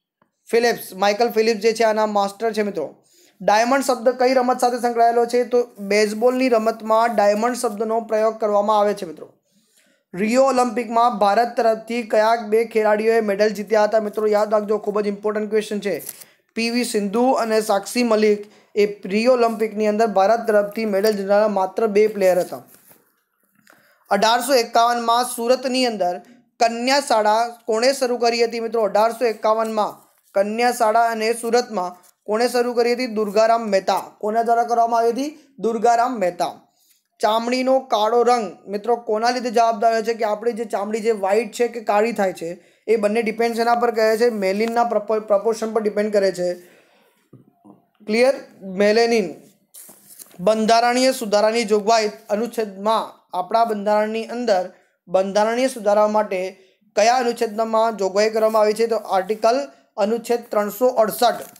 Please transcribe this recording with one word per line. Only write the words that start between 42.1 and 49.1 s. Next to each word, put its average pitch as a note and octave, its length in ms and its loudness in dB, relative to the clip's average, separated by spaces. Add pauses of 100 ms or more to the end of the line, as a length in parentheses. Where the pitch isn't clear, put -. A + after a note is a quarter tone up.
થાય G3 220 -2
છે, E3+ 320 -12 (220)
એ G#3+ 80 2
બંને G#3 260 0
ડિપેન્ડ A3 340 -2
શેના A#3 200 2
પર A#3+ 160 2
કહે A3 260 2
છે? A#3+ 120 2
મેલિનના A3 540 0
પ્રપો-, G#3+ 360 -2
પ્રપોર્શન G#3+ 540 -2
પર A3 80 0
ડિપેન્ડ G#3 320 -2
કરે G3 180 2
છે. F3 220 -4 (1500)
ક્લિયર? A#3+ 280 2 (280)
મેલેનિન. G3+ 760 0 (1040)